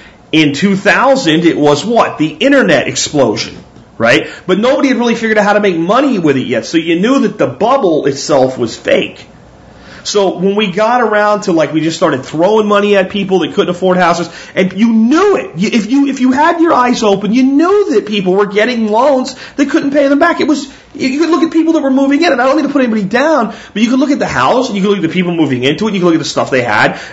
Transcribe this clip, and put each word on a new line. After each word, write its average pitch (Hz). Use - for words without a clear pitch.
In 151
two 196
thousand, 175
it 160
was 147
what? -
The 156
internet 226
explosion, 117
right? 123
But 185
nobody 269
had 240
really 233
figured 220
out 208
how 208
to 208
make 196
money 220
with 147
it 123
yet, 113
so 165
you 165
knew 262
that 220
the 143
bubble 190
itself 131
was 120
fake. -
So 185
when 196
we 208
got 220
around 208
to, 196
like, 156
we 156
just 160
started 147
throwing 208
money 202
at 190
people 190
that 151
couldn't 175
afford 185
houses, 175
and 185
you 226
knew 311
it. -
You, 208
if 214
you, 277
if 262
you 254
had 330
your 330
eyes 247
open, 202
you 262
knew 330
that 208
people 190
were 202
getting 220
loans 254
they 277
couldn't 277
pay 285
them 285
back. 330
It 254
was, -
you 262
could 330
look 311
at 330
people 320
that 302
were 269
moving 277
in, 349
and 240
I 254
don't 277
mean 302
to -
put 285
anybody 220
down, 254
but -
you 226
could 262
look 269
at 254
the 190
house, 190
and 202
you 185
could 208
look 202
at -
the 160
people 175
moving 131
into 147
it, 220
you 196
could 175
look 170
at 156
the 131
stuff -
they 127
had, 120